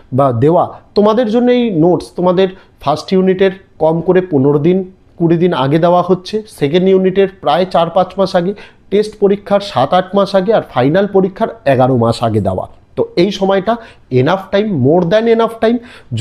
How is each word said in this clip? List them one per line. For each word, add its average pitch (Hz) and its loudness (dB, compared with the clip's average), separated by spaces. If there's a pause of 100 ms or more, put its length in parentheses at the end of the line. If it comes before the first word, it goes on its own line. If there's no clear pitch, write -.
(140)
বা 135 2
দেওয়া। 143 2 (300)
তোমাদের 214 2
জন্য 247 2
এই 240 0
নোটস 165 0
তোমাদের 185 0 (340)
ফার্স্ট 156 -4
ইউনিটের 185 2 (280)
কম 165 0
করে 180 2
পনেরো 143 0
দিন 175 0 (380)
কুড়ি 170 2
দিন 185 2 (120)
আগে 139 0
দেওয়া 175 2
হচ্ছে, 185 -2 (240)
সেকেন্ড 160 0
ইউনিটের 190 2 (140)
প্রায় 156 0
চার 170 2
পাঁচ 185 0
মাস 190 0
আগে, 175 -4 (400)
টেস্ট 208 0
পরীক্ষার 202 0 (100)
সাত 190 0
আট 185 -4
মাস 196 0
আগে, 185 -2
আর 196 -2 (100)
ফাইনাল 151 0 (100)
পরীক্ষার 190 -2 (240)
এগারো 127 2
মাস 113 0 (100)
আগে 107 0
দেওয়া। 95 -6 (320)
তো - -2 (220)
এই 202 0
সময়টা 196 0 (480)
enough 170 0 (100)
time, 208 0 (160)
more 170 4
than 220 2 (100)
enough 226 0
time। 233 2 (440)